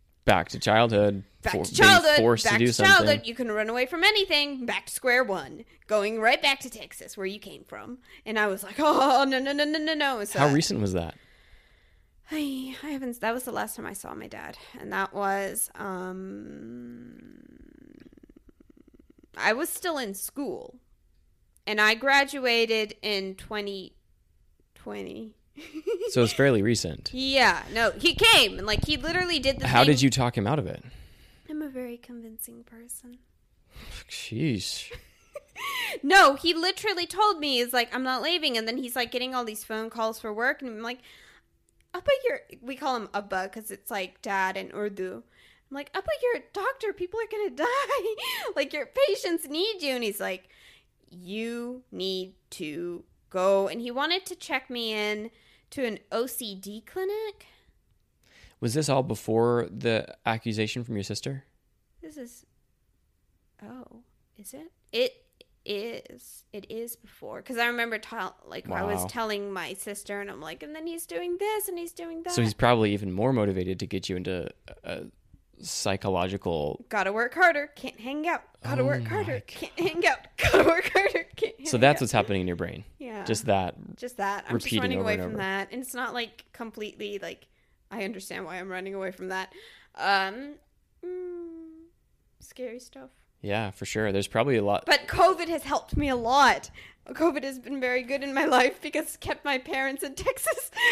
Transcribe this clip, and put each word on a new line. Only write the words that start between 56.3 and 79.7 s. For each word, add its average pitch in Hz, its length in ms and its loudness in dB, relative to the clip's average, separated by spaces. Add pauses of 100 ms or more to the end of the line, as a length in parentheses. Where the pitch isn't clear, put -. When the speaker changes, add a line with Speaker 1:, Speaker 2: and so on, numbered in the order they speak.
Speaker 2:
D 202 300 -12
clinic. 403 600 -6 (1120)
Speaker 1:
Was 113 140 -2
this 147 160 0
all 135 140 4
before 117 680 2
the 107 340 0 (200)
accusation 110 580 -2
from 117 120 -8
your 98 80 -4
sister? 135 420 -8 (560)
Speaker 2:
This 311 160 -18
is, 240 280 -18 (1160)
oh, 240 400 -20 (340)
is 208 160 -18
it? 311 180 -16 (200)
It 247 300 0 (460)
is. - 760 -10 (100)
It 208 160 -14
is 226 260 -10
before. - 460 -16
'Cause 247 160 -8
I 233 80 2
remember 233 320 0
tell-, 214 380 -8 (100)
like, - 240 -12
I 180 140 -2
was 180 180 -2
Speaker 1:
Wow. 185 60 -4
Speaker 2:
telling 208 440 -4
my 180 220 -6
sister, 202 480 -8
and 202 80 -10
I'm - 100 -14
like, - 220 -12
"And 302 140 -14
then 320 100 -10
he's 330 220 -8
doing 349 320 -6
this, 415 280 -2
and 359 120 -6
he's 339 120 -10
doing 330 300 -12
that." 349 120 -6
Speaker 1:
So 120 100 2
he's 107 100 0
probably 113 400 4
even 98 180 -4
more 110 220 0
motivated 95 460 0
to 95 80 -8
get 95 200 -6
you 92 80 -4
into 90 320 -4 (360)
a - 220 -10 (540)
psychological 92 1300 -2
Speaker 2:
Gotta 196 220 0
work 233 220 -2
harder. 311 420 4
Can't - 240 -12
hang 285 280 -6
out. 320 160 -2 (200)
Gotta - 200 -2
Speaker 1:
Oh - 20 2
Speaker 2:
work - 180 0
Speaker 1:
my - 60 -6
Speaker 2:
harder. 403 300 -2
Speaker 1:
God. - 80 -18
Speaker 2:
Can't - 320 -12